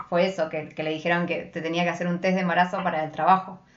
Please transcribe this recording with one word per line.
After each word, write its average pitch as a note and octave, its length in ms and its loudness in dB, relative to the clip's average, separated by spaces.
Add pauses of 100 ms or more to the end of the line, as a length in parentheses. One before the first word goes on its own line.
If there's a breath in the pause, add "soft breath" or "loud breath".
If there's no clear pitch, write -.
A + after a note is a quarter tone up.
fue F3 180 2
eso, F3 240 -2
que, D3+ 200 -8
que - 140 -8
le D#3+ 80 -2
dijeron E3+ 340 0
que D#3+ 180 -4
te - 180 -10
tenía E3 220 0
que F3 60 2
hacer F3 180 -2
un F3 140 -2
test F#3 140 2
de F#3+ 60 2
embarazo F3+ 420 2
para D#3+ 200 0
el D3 80 -6
trabajo. F#3 480 2 (180 soft breath)